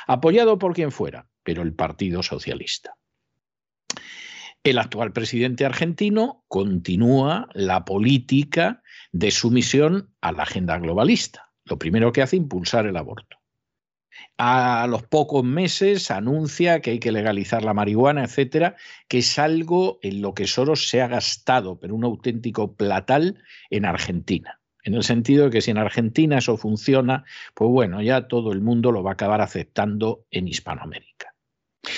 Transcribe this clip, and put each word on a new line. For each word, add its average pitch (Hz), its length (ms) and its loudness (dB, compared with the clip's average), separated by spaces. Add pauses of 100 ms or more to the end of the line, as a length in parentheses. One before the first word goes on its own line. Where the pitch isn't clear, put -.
apoyado 185 520 4
por 185 140 0
quien 160 200 -2
fuera, 69 340 -8 (160)
pero 85 200 -4
el 80 120 -4
Partido 87 480 -2
Socialista. - 720 -8 (1700)
El 127 160 2
actual 113 340 -4
presidente 120 520 -2
argentino 208 840 -2
continúa 110 1040 0
la 92 300 0
política 135 960 0 (280)
de 98 200 0
sumisión 127 880 2
a 82 120 -4
la 78 120 -6
agenda 87 340 -2
globalista. 101 720 0 (140)
Lo - 140 -6
primero 113 340 2
que 139 100 2
hace, 131 140 2
impulsar 113 500 -2
el 95 100 -4
aborto. - 400 -12 (1040)
A 123 500 2
los 117 140 -2
pocos 143 420 2
meses 185 640 0
anuncia 151 720 0
que 120 100 -4
hay 117 80 -2
que 110 140 -2
legalizar 107 500 0
la 107 120 0
marihuana, 117 500 2
etcétera, 127 520 0 (300)
que 127 120 0
es 120 200 0
algo 165 640 0
en 101 200 -6
lo 98 120 -4
que 98 120 -4
Soros 139 420 0
se 127 140 2
ha 120 60 0
gastado, 120 680 -2
pero 104 160 -10
un 113 100 -2
auténtico 117 720 -4
platal 127 680 0 (280)
en 104 140 -2
Argentina. 87 760 -4 (220)
En 104 120 -4
el 117 80 0
sentido 135 420 4
de 135 60 4
que 113 100 2
si 120 100 0
en 107 80 0
Argentina 120 600 2
eso 117 180 0
funciona, 131 680 0 (300)
pues 113 160 2
bueno, 104 320 2
ya 127 260 2
todo 113 240 -2
el 95 80 -2
mundo 117 320 2
lo 98 100 0
va 95 80 -2
a 92 40 -4
acabar 104 260 0
aceptando 107 920 -4
en 92 180 -4
Hispanoamérica. - 840 -12 (640)